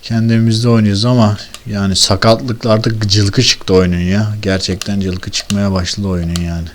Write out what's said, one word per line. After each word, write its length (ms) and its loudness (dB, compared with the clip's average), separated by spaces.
kendi 300 0
evimizde 360 2
oynuyoruz 360 2
ama 320 2
yani 300 -2
sakatlıkla 720 0
artık 400 0
cılkı 320 2
çıktı 320 0
oyunun 260 4
ya. 420 0
Gerçekten 580 -2
cılkı 300 -6
çıkmaya 420 -2
başladı 360 -4
oyunun 320 -2
yani. 340 -6